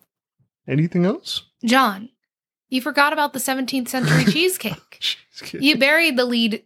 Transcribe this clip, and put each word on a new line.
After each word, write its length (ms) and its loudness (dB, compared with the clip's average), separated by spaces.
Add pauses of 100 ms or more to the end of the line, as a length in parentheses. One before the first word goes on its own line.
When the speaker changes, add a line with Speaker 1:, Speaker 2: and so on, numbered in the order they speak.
(640)
Speaker 1:
anything 400 0
else? 380 -4 (220)
Speaker 2:
John, 420 2 (640)
you 100 -2
forgot 320 2
about 220 -2
the 80 -8
seventeenth 480 -4
century 360 2
Speaker 1:
<laughs> 60 4
Speaker 2:
cheesecake. 680 -2
Speaker 1:
Cheesecake. 600 -10
Speaker 2:
You 160 4
buried 380 2
the 80 2
lead 420 -2